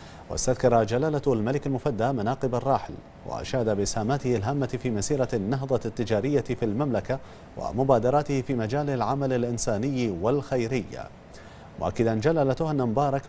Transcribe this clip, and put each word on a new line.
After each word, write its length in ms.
واستذكر 540
جلالة 440
الملك 400
المفدى 440
مناقب 440
الراحل، 380
وأشاد 520
بإسهاماته 580
الهامة 320
في 220
مسيرة 440
النهضة 520
التجارية 560
في 240
المملكة 540
ومبادراته 840
في 120
مجال 360
العمل 440
الإنساني 760
والخيري، 640
مؤكدا 400
جلالته 520
أن 100
مبارك 480